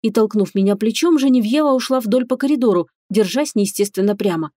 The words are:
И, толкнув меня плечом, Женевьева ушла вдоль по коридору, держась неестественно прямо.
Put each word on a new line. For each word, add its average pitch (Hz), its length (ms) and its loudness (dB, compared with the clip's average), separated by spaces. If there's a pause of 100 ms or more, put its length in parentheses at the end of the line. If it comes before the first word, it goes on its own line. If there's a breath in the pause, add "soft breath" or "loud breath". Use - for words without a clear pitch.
И, 226 80 -2
толкнув 208 440 0
меня 202 220 2
плечом, 226 420 0
Женевьева 262 540 2
ушла 262 280 0
вдоль 240 260 0
по 254 100 -2
коридору, 247 520 0 (220)
держась 214 440 0
неестественно 202 640 -2
прямо. 165 400 -2